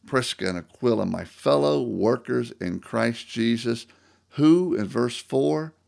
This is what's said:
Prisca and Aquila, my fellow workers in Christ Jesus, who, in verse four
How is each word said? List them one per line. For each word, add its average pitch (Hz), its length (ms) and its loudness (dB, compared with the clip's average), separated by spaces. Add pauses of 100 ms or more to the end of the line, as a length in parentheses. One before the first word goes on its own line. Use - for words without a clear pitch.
Prisca 123 420 -2
and 90 100 -2
Aquila, 104 480 0
my 90 180 -4
fellow 143 580 0
workers 120 760 -2
in 90 200 -6
Christ 117 480 -4
Jesus, 117 580 -2 (440)
who, 165 440 4
in 107 100 -2
verse 120 340 -2
four 151 560 -2 (120)